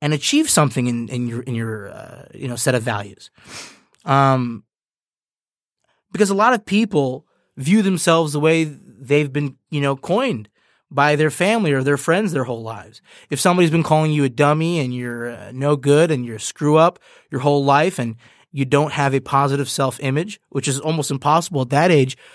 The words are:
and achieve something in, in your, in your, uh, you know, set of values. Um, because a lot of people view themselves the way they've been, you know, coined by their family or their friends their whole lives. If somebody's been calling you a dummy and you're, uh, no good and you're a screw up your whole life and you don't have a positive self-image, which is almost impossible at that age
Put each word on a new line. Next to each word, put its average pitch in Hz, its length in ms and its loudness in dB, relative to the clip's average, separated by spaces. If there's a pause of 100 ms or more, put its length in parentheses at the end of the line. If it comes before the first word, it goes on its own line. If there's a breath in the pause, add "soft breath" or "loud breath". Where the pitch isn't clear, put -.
and 147 100 0
achieve 285 380 2
something 127 380 2
in, 117 200 -4
in 123 200 -4
your, 117 140 -8
in 123 120 -6
your, 110 360 -6
uh, - 340 -18 (100)
you 135 140 -10
know, 120 80 -8
set 127 180 0
of 117 80 0
values. 104 480 -8 (760 loud breath)
Um, 135 600 0 (1500)
because 196 180 0
a 196 40 0
lot 214 180 4
of 220 120 -2
people 170 640 0 (300)
view 175 260 2
themselves 165 500 2
the 147 80 -2
way 160 240 4
they've 139 680 -2
been, 143 240 -4 (140)
you 151 100 -2
know, 139 160 0
coined 180 520 -2 (420)
by 143 260 2
their 151 140 2
family 185 420 0
or 131 100 0
their 143 140 0
friends 170 360 0
their 135 120 -2
whole 117 180 -8
lives. 110 380 -14 (300 loud breath)
If 135 100 -4
somebody's 180 300 2
been 165 120 2
calling 156 300 0
you 147 120 0
a 135 40 2
dummy 151 520 0
and 127 140 -4
you're, 120 360 -8
uh, 110 220 -16
no 143 240 0
good 151 340 4
and 127 140 -2
you're 117 120 -10
a 104 40 -12
screw 151 360 0
up 170 220 4 (320 soft breath)
your 127 100 -4
whole 143 240 2
life 147 340 2
and 117 180 -4 (360 soft breath)
you 139 120 -2
don't 143 280 2
have 139 220 0
a 135 60 0
positive 139 480 0
self-image, 143 720 -4 (100)
which 139 180 -6
is 135 100 -2
almost 156 320 -4
impossible 147 520 0
at 123 80 -6
that 156 200 4
age 135 260 4 (180 loud breath)